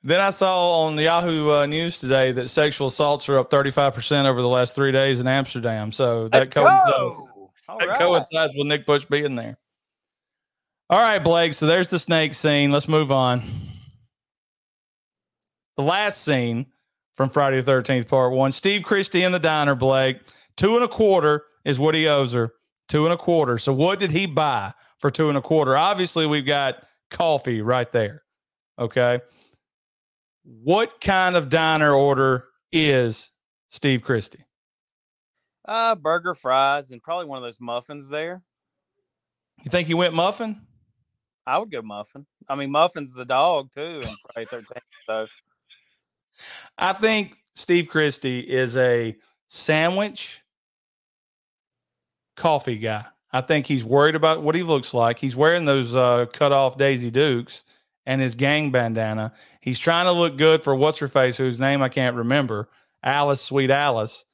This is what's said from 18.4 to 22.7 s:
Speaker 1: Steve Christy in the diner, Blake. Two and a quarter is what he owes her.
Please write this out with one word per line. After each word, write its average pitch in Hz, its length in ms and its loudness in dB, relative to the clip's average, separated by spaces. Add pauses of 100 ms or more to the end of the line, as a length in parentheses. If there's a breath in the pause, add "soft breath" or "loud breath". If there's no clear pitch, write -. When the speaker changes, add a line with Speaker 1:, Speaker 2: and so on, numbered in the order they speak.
Speaker 1:
Steve 196 300 -2
Christy 190 400 -2
in 185 100 2
the 180 80 -2
diner, 151 360 0
Blake. 131 420 2 (400 soft breath)
Two 202 160 2
and 240 100 2
a 240 40 -2
quarter 170 560 2 (200)
is 139 160 -2
what 156 140 2
he 160 140 2
owes 139 260 2
her. 113 200 -2 (340)